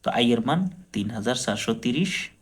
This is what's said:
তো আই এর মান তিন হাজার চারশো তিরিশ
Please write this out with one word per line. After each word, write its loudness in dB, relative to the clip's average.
তো -2
আই 4
এর 0
মান 2
তিন -2
হাজার -2
চারশো 0
তিরিশ 2